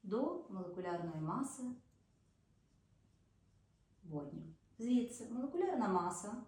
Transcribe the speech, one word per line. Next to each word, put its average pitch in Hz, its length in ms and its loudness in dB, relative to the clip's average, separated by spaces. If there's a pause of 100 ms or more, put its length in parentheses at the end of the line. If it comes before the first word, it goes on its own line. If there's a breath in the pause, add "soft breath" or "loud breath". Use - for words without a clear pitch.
до 277 460 2
молекулярної 170 720 -2
маси 240 420 -2 (2500)
водню. 160 380 -6 (360)
Звідси 233 540 2
молекулярна 277 560 2
маса 185 460 2 (140)